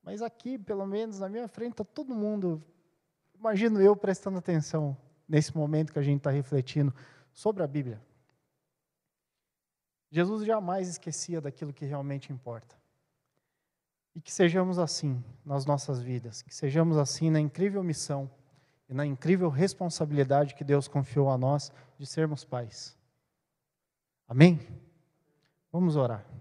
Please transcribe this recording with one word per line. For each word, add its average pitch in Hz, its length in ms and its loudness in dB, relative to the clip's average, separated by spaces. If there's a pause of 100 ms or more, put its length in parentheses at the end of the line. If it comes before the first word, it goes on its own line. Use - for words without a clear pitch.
Mas 208 220 -10
aqui, 240 340 -10
pelo 196 280 -6
menos 208 340 -6
na 190 100 -6
minha 226 180 -8
frente, 233 280 -10
tá 214 80 -8
todo 262 320 -8
mundo, 202 480 -2 (720)
imagino 214 460 2
eu, 202 140 10
prestando 190 440 -4
atenção 151 580 -2 (300)
nesse - 280 2
momento 156 380 0
que 147 60 -2
a 143 40 0
gente 143 180 0
tá 143 100 0
refletindo 139 640 0 (380)
sobre 202 320 -4
a 147 40 -2
Bíblia. 131 340 -6 (2000)
Jesus 196 360 -2
jamais 190 420 -2
esquecia 165 540 -8
daquilo 143 320 -10
que 147 120 -12
realmente 139 460 -8
importa. 120 440 -14 (1400)
E 160 60 -14
que - 100 -16
sejamos 185 480 2
assim 139 440 -2 (220)
nas 139 200 -4
nossas 139 360 -2
vidas, 120 400 -8
que - 140 -20
sejamos 156 420 2
assim 151 320 0
na 156 100 4
incrível 190 440 -2
missão 143 480 -4 (580)
e 131 40 -10
na 139 120 -2
incrível 165 440 2
responsabilidade 147 1040 2
que - 80 -10
Deus 143 240 2
confiou 139 420 0
a 131 80 2
nós 139 340 0 (280)
de 143 60 -12
sermos 151 400 -2
pais. - 520 -10 (1300)
Amém? 156 320 8 (1120)
Vamos 170 240 2
orar. 117 300 2 (160)